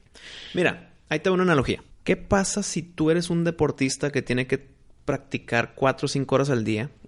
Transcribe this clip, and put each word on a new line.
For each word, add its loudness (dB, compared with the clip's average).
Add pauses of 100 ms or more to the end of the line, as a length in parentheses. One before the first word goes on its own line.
(540)
Mira, -2 (160)
ahí -2
te 0
va 4
una 2
analogía. 2 (220)
¿Qué 2
pasa 0
si -4
tú -2
eres 2
un 0
deportista 0
que 0
tiene 0
que -4 (380)
practicar -2
cuatro 0
o -2
cinco 0
horas 2
al 2
día -2 (160)